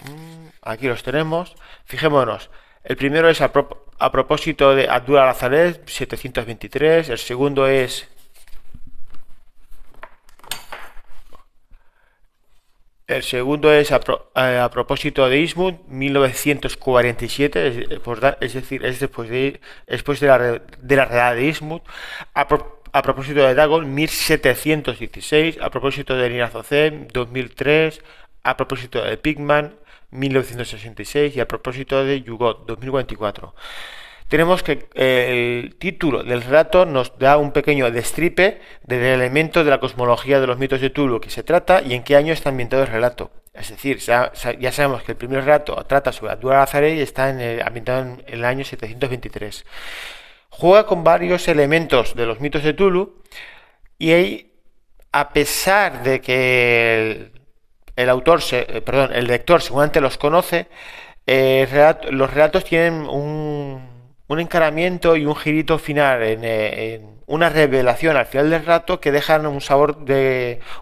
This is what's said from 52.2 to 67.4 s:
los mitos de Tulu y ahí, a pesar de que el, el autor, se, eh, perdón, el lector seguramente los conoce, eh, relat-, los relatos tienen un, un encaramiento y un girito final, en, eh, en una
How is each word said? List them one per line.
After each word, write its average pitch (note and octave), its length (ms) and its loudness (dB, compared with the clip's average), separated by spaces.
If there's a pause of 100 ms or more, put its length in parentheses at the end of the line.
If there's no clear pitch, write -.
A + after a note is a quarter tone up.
los A2+ 140 -6
mitos D3 240 -4
de D3+ 80 2
Tulu F#3 500 0 (720)
y D#3+ 140 0
ahí, F#3+ 420 2 (600)
a D3 180 0
pesar F3+ 720 0
de C3 180 0
que B2 760 4
el, G#2+ 380 -2 (640)
el B2 120 2
autor, C3 340 4
se, B2 180 -2
eh, A#2 200 -4
perdón, C3 320 0
el A#2+ 140 -2
lector B2 340 4
seguramente D3 400 0
los C3 180 0
conoce, E3+ 500 0 (580)
eh, C3 440 4
relat-, D3+ 400 4
los C3+ 220 0
relatos D3+ 320 2
tienen E3 440 0
un, C#3+ 1000 -8 (160)
un D3+ 140 -2
encaramiento E3+ 760 0
y D3+ 80 -2
un D3 120 -2
girito D#3 420 -2
final, C#3 440 2
en, A2 220 -2
eh, A2+ 500 -2
en G#2+ 320 -18
una E3 220 0